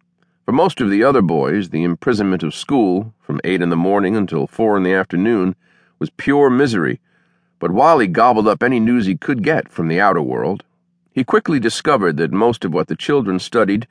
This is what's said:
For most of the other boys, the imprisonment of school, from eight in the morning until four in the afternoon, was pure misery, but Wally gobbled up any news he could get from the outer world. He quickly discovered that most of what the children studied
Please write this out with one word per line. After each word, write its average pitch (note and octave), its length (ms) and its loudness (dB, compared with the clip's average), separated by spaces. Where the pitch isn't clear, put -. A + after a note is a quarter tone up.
For G#2+ 60 -4
most E3 300 2
of G#2+ 80 0
the G2+ 140 2
other C3 200 4
boys, E2 460 0
the E2 140 -4
imprisonment F#2 600 -2
of D2+ 100 -6
school, G#2+ 640 -2
from - 240 -8
eight F2+ 180 -2
in F2 80 0
the E2+ 60 0
morning F#2+ 400 0
until E2 320 -2
four A2 300 0
in F#2+ 60 0
the F#2 100 2
afternoon, F#2+ 640 0
was D#2+ 120 -6
pure C#3+ 380 2
misery, A#2 500 0
but E2+ 120 -4
Wally C3 360 4
gobbled A2 400 2
up G#2 140 0
any B2 180 0
news A2+ 280 0
he F#2 100 -2
could B2+ 260 -4
get D3+ 240 -2
from E2 200 -6
the E2 120 0
outer F#2+ 220 2
world. B1+ 420 -4
He C3 120 -2
quickly E3+ 360 0
discovered G#2+ 580 0
that D#2 140 -2
most G2+ 320 0
of F#2 80 -4
what - 160 -2
the E2 80 -6
children G2+ 440 -2
studied G#2+ 520 -2